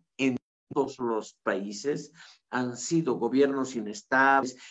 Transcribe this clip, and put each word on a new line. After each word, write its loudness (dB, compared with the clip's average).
en 2
todos -2
los -2
países -4
han -4
sido 0
gobiernos 2
inestables, 2